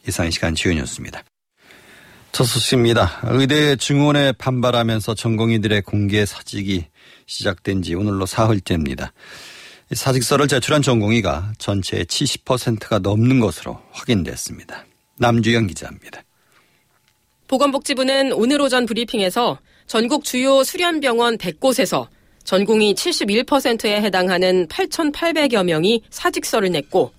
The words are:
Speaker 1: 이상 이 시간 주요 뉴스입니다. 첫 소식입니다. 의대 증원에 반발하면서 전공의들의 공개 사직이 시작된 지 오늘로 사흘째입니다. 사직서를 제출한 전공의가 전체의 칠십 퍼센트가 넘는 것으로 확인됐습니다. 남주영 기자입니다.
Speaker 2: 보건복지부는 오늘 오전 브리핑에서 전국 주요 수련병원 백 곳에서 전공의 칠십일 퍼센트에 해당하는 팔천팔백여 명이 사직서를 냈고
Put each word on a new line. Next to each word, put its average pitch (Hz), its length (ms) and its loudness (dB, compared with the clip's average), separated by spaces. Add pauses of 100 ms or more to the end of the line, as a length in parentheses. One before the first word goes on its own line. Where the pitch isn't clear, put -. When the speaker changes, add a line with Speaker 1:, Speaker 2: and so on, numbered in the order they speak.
Speaker 1:
이상 - 180 -4
이 80 60 -2
시간 82 240 -2
주요 90 180 0
뉴스입니다. 67 480 -8 (1080)
첫 - 140 0
소식입니다. 117 760 2
의대 135 520 2
증원에 143 560 2
반발하면서 117 840 0
전공의들의 110 640 0
공개 104 440 0
사직이 98 600 -6 (420)
시작된 98 540 -4
지 82 120 -4
오늘로 95 320 -2
사흘째입니다. 90 840 0 (800)
사직서를 131 560 2
제출한 143 340 2
전공의가 107 760 0
전체의 98 480 -4
칠십 - 400 -4
퍼센트가 117 540 -2
넘는 113 420 4
것으로 85 380 -4 (120)
확인됐습니다. - 920 -6 (320)
남주영 117 500 2
기자입니다. - 560 -14 (1200)
Speaker 2:
보건복지부는 269 880 0
오늘 262 280 2
오전 247 260 2
브리핑에서 220 720 -2 (260)
전국 240 380 0
주요 269 400 4
수련병원 269 760 0
백 180 220 -8
곳에서 170 500 0 (360)
전공의 208 500 2
칠십일 233 480 -2
퍼센트에 233 580 0
해당하는 185 680 2
팔천팔백여 311 920 0
명이 180 460 2
사직서를 247 640 -2
냈고 165 480 0